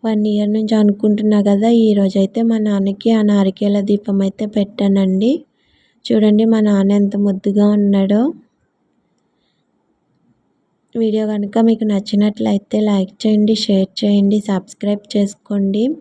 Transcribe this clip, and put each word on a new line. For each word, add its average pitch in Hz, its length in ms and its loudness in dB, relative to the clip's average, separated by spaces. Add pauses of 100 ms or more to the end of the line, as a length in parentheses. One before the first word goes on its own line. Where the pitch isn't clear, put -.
వన్ 214 240 -2
ఇయర్ 208 280 -2
నుంచి 220 220 -2
అనుకుంటున్నా 214 640 2
కదా, 202 260 2 (140)
ఈరోజైతే 196 600 0
మా 226 160 0
నాన్నకి 202 520 -2
ఆ 226 180 2
నారికేల 202 520 0
దీపం 202 400 -2
అయితే 196 240 -4 (120)
పెట్టానండి. 196 760 0 (760)
చూడండి 214 400 2
మా 226 160 2
నాన్న 202 380 2
ఎంత 202 180 0 (100)
ముద్దుగా 202 400 0 (100)
ఉన్నాడో. 202 440 0 (2750)
వీడియో 220 320 -2
కనుక 208 280 -6 (140)
మీకు 226 240 0
నచ్చినట్లయితే 208 880 -2 (100)
లైక్ 196 320 -2
చేయండి, 214 400 2
షేర్ 190 260 0 (120)
చేయండి, 202 400 2 (100)
సబ్స్క్రైబ్ 202 640 -6
చేసుకోండి. 202 720 -2 (160)